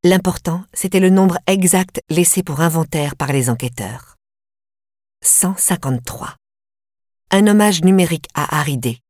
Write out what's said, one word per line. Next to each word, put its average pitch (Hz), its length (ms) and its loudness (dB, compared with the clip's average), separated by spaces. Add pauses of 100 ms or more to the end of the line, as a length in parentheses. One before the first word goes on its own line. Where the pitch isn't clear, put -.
L'important, 180 600 0 (100)
c'était 185 280 -2
le 185 80 4
nombre 190 360 4
exact 185 640 0
laissé 175 320 0
pour 151 200 -4
inventaire 160 560 -2
par 139 160 -4
les 131 160 0
enquêteurs. 120 680 -8 (1040)
Cent - 360 0
cinquante-trois. - 800 -4 (960)
Un 202 160 4
hommage 208 360 2
numérique 180 500 2
à 147 260 -4
Harry 143 180 -4
D 120 220 -6 (100)